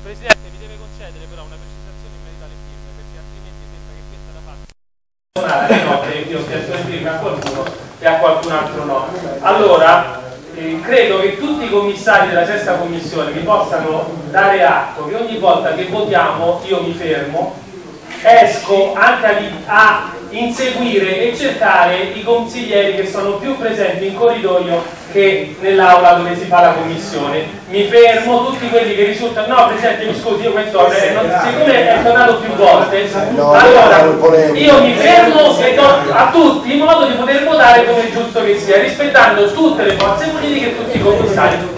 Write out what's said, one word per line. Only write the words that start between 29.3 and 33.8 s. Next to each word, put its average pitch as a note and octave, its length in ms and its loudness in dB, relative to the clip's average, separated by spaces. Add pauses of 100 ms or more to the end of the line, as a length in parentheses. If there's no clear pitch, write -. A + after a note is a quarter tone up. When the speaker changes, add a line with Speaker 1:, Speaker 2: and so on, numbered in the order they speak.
Speaker 1:
no A#3+ 200 4
Presidente G#3+ 380 -2
mi F#3 140 -6
scusi, A3 240 -4
io - 80 -2
questo, G3 400 0
eh, G3 200 0
non, G#3 200 -2 (100)
siccome B3+ 480 2
è - 140 2
tornato A#3 320 4
più - 200 -6
volte, G3 520 4 (240)
Speaker 2:
No, D3 220 2
Speaker 1:
allora - 500 6